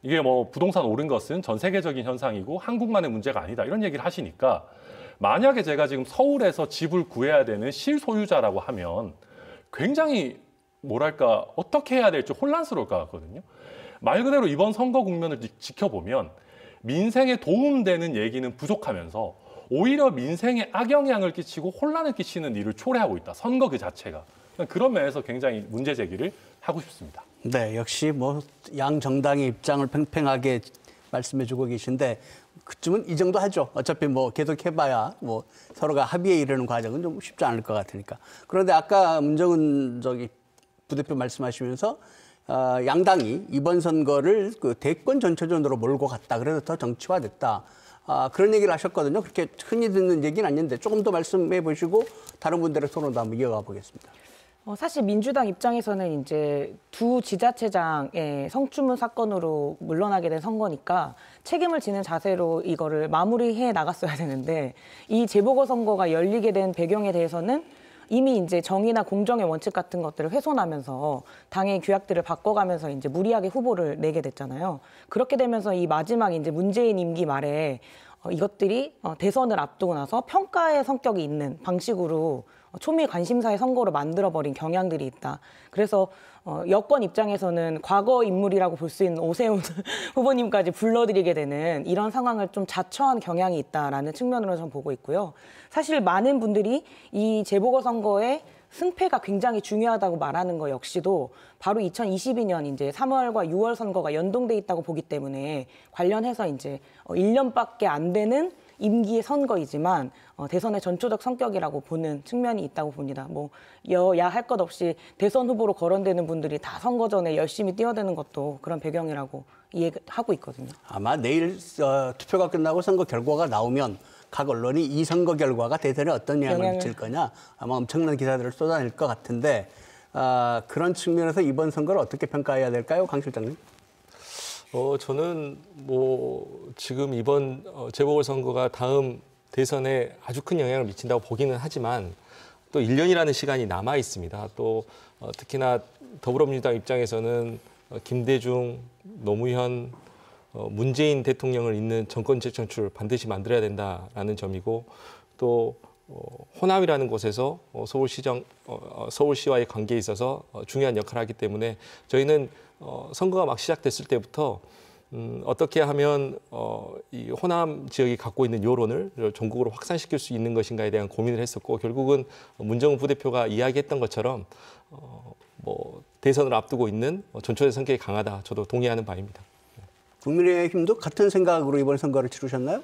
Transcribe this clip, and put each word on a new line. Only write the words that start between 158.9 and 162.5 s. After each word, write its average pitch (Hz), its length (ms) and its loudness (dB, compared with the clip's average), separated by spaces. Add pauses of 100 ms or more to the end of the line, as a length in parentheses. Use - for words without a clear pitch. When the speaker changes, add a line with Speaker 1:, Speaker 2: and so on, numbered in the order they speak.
Speaker 4:
서울시와의 135 560 2
관계에 110 300 -4
있어서, 117 460 -2 (100)
어, 110 120 -12
중요한 131 320 0
역할을 107 260 -4
하기 113 120 -6
때문에 107 420 -4 (320)
저희는, 139 420 4 (300)